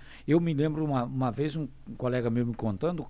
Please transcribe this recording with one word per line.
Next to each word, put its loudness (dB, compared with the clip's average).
Eu 6
me 2
lembro 2
uma, 2
uma 0
vez -2
um, -2
um -10
colega 0
meu 2
me -2
contando -2